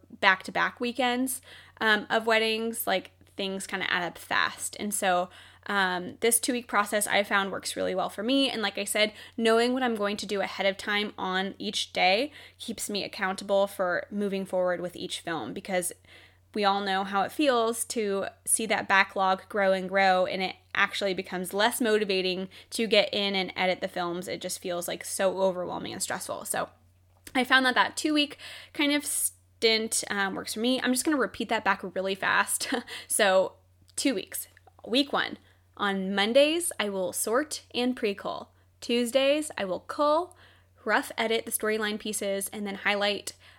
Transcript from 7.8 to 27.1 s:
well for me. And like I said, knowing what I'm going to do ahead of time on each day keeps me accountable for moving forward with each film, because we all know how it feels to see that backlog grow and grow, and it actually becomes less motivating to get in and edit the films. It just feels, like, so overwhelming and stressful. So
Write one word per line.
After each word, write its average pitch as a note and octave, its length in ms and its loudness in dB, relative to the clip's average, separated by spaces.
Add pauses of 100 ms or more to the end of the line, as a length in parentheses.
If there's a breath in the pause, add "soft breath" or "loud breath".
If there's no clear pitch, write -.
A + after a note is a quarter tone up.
well F#3 160 -2
for G3+ 140 -8
me. C4+ 260 2
And A3 120 -4
like G3+ 160 -4
I G3+ 60 -4
said, G#3+ 300 0 (240 loud breath)
knowing A3+ 360 4
what C4 100 0
I'm A#3 120 2
going G3+ 220 -2
to - 80 -8
do G3 160 -2
ahead F#3+ 240 -2
of G3 120 2
time G#3 400 -2
on F#3+ 420 -2
each - 340 -6
day F#3+ 380 2 (260 loud breath)
keeps - 320 -8
me G#3 140 -4
accountable G3 640 0
for F3+ 420 -2
moving G3 360 -2
forward F3+ 360 0
with F3 140 -6
each - 240 -8
film, D3 340 -4
because F#3 400 -2 (600 loud breath)
we G#3 120 2
all G3 160 4
know G3 220 0
how G3 180 0
it - 100 0
feels A#3+ 540 2
to G3 400 -2 (180)
see - 220 0
that G#3 220 0
backlog F#3+ 600 4
grow G3 240 2
and F#3+ 160 0
grow, F#3 380 4
and - 160 -2
it F#3 140 -2 (200)
actually G3 380 2
becomes F#3 400 -6
less G#3 260 2
motivating F#3+ 680 0 (220 loud breath)
to A3+ 160 -2
get G3+ 260 4
in G3+ 220 0
and F#3 200 -2
edit F3+ 260 0
the F#3+ 60 -4
films. F3+ 400 -4
It F3 140 -6
just - 200 -6
feels, F3 260 -4
like, F3 180 -6
so F#3+ 360 0
overwhelming F3+ 520 -2
and F#3+ 80 -6
stressful. - 440 -6
So - 240 -4 (640)